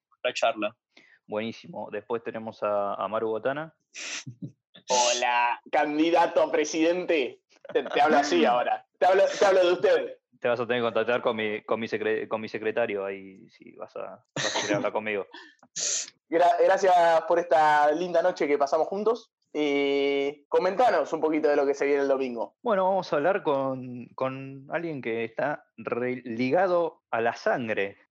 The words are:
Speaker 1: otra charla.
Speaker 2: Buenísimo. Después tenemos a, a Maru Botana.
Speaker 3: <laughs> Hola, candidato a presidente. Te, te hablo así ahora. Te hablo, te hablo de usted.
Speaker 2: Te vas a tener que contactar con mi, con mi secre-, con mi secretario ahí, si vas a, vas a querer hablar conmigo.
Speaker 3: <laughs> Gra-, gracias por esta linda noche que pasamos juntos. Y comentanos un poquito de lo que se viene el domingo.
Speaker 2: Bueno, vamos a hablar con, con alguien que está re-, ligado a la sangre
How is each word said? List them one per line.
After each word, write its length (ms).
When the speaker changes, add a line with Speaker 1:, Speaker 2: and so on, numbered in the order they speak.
Speaker 1:
otra 140
charla. 440
Speaker 2:
Buenísimo. 600
Después 320
tenemos 400
a, 320
a 140
Maru 220
Botana. 440
Speaker 3:
<laughs> 640
Hola, 720
candidato 720
a 100
presidente. 880
Te, 100
te 180
hablo 180
así 260
ahora. 420
Te 80
hablo, 180
te 60
hablo 220
de 60
usted. 460
Speaker 2:
Te 80
vas 120
a 60
tener 160
que 40
contactar 360
con 140
mi, 280
con 160
mi 80
secre-, 400
con 120
mi 80
secretario 560
ahí, 460
si 260
vas 200
a, 280
vas 220
a 40
querer 160
hablar 160
conmigo. 340
Speaker 3:
<laughs> 560
Gra-, 340
gracias 300
por 120
esta 540
linda 300
noche 240
que 120
pasamos 300
juntos. 440
Y 880
comentanos 680
un 80
poquito 260
de 80
lo 80
que 80
se 140
viene 160
el 60
domingo. 540
Speaker 2:
Bueno, 220
vamos 260
a 60
hablar 260
con, 720
con 560
alguien 300
que 240
está 400
re-, 460
ligado 840
a 120
la 120
sangre 600